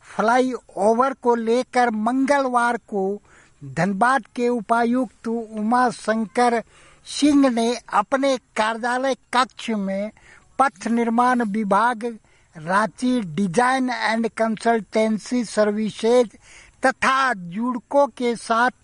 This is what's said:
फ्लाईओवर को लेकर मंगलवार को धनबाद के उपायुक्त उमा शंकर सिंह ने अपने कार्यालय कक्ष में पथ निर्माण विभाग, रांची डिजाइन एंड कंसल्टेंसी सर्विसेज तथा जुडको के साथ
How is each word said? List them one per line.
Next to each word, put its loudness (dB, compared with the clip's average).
फ्लाईओवर 0
को 0
लेकर 0
मंगलवार 0
को -4
धनबाद 0
के -2
उपायुक्त -2
उमा -2
शंकर -2
सिंह 4
ने 0
अपने 0
कार्यालय -2
कक्ष -2
में -4
पथ 0
निर्माण 2
विभाग, 0
रांची 0
डिजाइन 0
एंड -2
कंसल्टेंसी -2
सर्विसेज 0
तथा 2
जुडको -2
के -2
साथ 0